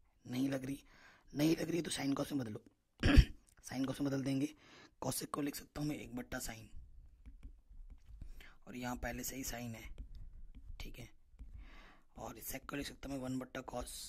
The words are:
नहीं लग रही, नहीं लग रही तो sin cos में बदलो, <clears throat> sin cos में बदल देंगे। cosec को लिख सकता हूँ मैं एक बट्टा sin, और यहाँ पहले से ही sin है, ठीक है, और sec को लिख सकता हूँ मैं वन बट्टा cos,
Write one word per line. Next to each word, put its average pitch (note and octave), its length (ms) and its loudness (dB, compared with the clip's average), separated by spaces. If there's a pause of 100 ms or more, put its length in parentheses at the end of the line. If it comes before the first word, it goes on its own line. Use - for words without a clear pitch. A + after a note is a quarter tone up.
(260)
नहीं B2+ 240 2
लग C3 160 -2
रही, C#3 140 -4 (540)
नहीं D#3 220 6
लग D#3 140 -2
रही E3 120 2
तो D3+ 100 -2
sin C#3 240 2
cos C#3+ 160 0
में C#3+ 80 2
बदलो, A2 240 -4 (400)
<clears throat> - 100 10 (500)
sin C3 220 -2
cos C3 160 0
में C#3+ 80 4
बदल C3+ 140 2
देंगे। C3+ 300 2 (500)
cosec - 240 -2
को - 140 -2
लिख C#3+ 140 0
सकता - 260 -6
हूँ D3+ 80 2
मैं D3+ 80 -2
एक A#2+ 180 -10
बट्टा B2 260 -6
sin, A2+ 260 -8 (2000)
और - 80 -10
यहाँ B2 220 -4
पहले B2 260 -4
से A#2+ 120 -4
ही C3+ 100 -6
sin A#2 300 -4
है, G#2+ 140 -10 (880)
ठीक - 200 -8
है, - 100 -12 (1080)
और A2+ 260 -8
sec - 220 -8
को C#3+ 100 -6
लिख C#3 120 -4
सकता - 220 -10
हूँ C#3 80 -2
मैं B2+ 60 -4
वन B2+ 160 -2
बट्टा B2+ 260 -6
cos, - 320 -6 (120)